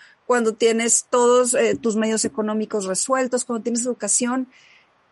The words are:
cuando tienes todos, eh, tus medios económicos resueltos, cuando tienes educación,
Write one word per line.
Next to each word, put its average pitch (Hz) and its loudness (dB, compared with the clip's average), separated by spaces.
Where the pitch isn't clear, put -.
cuando 233 0
tienes 226 0
todos, 247 4
eh, 220 2
tus 226 -2
medios 220 0
económicos 214 -2
resueltos, 254 -2
cuando 233 -6
tienes 233 -4
educación, 247 -2